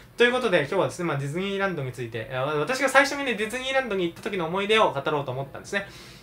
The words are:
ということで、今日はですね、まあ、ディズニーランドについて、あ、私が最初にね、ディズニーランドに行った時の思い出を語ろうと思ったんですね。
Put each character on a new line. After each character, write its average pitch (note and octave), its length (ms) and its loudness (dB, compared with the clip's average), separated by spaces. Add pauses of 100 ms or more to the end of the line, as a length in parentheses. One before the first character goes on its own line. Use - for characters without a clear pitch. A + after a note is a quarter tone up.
(180)
と A#3 80 6
い - 20 6
う A#3+ 60 4
こ A#3 80 0
と A#3 80 0
で、 F3 100 6
今 C#3+ 80 0
日 G3 80 -2
は D#3+ 120 2
で - 60 -4
す - 60 -12
ね、 F3 60 -2
ま D#3 80 0
あ、 C3+ 40 -2
デ C#3 80 -4
ィ C#3 60 -4
ズ E3+ 80 -4
ニ G3 160 -2
ー G3 40 -4
ラ G3 80 0
ン F3+ 100 -2
ド C3+ 60 -4
に B2+ 100 -6
つ B2+ 100 -8
い A2+ 60 -8
て、 A2+ 240 -8
あ、 C3 100 -2
私 D3+ 400 0
が C4 60 2
最 C4+ 140 8
初 C#4 120 0
に C#4 80 -4
ね、 A#3+ 120 0
デ G#3+ 120 -2
ィ - 20 -8
ズ A#3+ 80 -6
ニ B3+ 80 -6
ー C4+ 80 -2
ラ C4+ 60 4
ン C4 80 -2
ド G3+ 80 -2
に F#3 80 0
行 E3+ 80 0
っ - 20 -16
た - 80 -16
時 G3+ 140 -4
の E3+ 100 -2
思 F#3 160 -2
い G3+ 60 -2
出 A3 100 6
を G#3+ 140 6
語 C#3+ 200 -2
ろ D3 100 0
う - 40 -6
と C3 60 -6
思 C3 120 -4
っ - 60 -8
た - 100 -14
ん - 20 -14
で - 60 -18
す - 60 -8
ね。 G3 140 -2 (360)